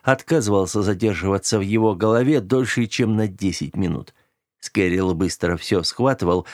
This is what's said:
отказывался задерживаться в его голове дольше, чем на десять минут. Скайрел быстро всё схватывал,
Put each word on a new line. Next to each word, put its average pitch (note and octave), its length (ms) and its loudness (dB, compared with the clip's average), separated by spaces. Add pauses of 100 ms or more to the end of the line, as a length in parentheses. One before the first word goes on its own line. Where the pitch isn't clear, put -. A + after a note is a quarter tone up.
отказывался G#2+ 800 2
задерживаться G2 760 0
в G2+ 40 0
его G#2+ 340 2
голове A#2+ 460 2
дольше, A#2+ 440 0
чем A2 300 0
на G#2+ 140 0
десять F#2 480 -6
минут. E2+ 360 -4 (460)
Скайрел F#2 540 0
быстро F2 420 -2
всё F2 280 -2
схватывал, A#2 720 0